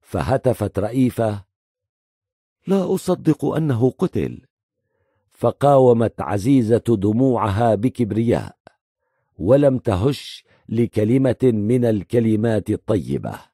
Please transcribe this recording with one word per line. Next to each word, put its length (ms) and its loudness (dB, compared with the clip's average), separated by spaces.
فهتفت 760 -4
رئيفة: 640 -2
"لا 260 0
أصدق 520 -2
أنه 440 0
قتل." 520 -4
فقاومت 920 2
عزيزة 680 0
دموعها 880 2
بكبرياء، 800 -2
ولم 400 2
تهش 680 -4
لكلمة 720 0
من 420 2
الكلمات 840 0
الطيبة 680 -4